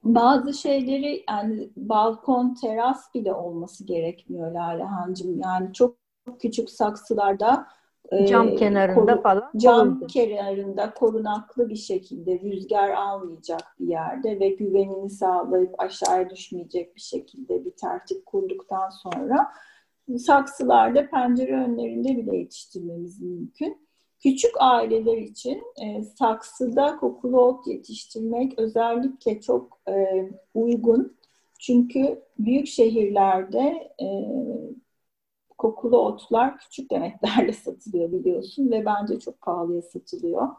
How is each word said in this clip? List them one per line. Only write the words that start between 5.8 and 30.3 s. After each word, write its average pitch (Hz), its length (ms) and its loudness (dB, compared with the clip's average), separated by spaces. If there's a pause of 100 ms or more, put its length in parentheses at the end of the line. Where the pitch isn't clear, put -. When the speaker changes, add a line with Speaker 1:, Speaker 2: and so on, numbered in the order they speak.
Speaker 1:
küçük 226 300 -4
saksılarda, 208 960 0 (440)
e, 196 160 4
Speaker 2:
Cam 226 280 6
kenarında 202 580 4
Speaker 1:
koru-, 196 80 2
Speaker 2:
falan 208 360 4
Speaker 1:
cam 226 300 8
Speaker 2:
olurdu. 262 200 -2
Speaker 1:
kenarında 202 880 -2
korunaklı 220 760 0
bir 214 60 -10
şekilde 185 640 -6
rüzgar 196 500 -2
almayacak 190 920 -6
bir 180 80 -4
yerde 196 520 -4
ve 196 100 4
güvenini 196 600 -2
sağlayıp 185 680 0
aşağıya 185 520 -2
düşmeyecek 175 640 -10
bir - 60 -20
şekilde - 640 -8
bir 370 60 -8
tertip - 540 -8
kurduktan 190 640 -4
sonra 269 640 -2 (680)
saksılarda 254 920 4
pencere 254 460 0
önlerinde 240 640 -2
bile 214 200 -2
yetiştirmemiz 175 840 -10
mümkün. 180 680 -10 (300)
Küçük 277 400 2
aileler 226 580 2
için, 220 460 -8 (200)
e, 214 200 -8
saksıda 254 960 -2
kokulu 247 440 0
ot 254 260 2
yetiştirmek 226 920 -6
özellikle 233 840 0
çok, - 380 -2 (100)
e, 190 400 0 (240)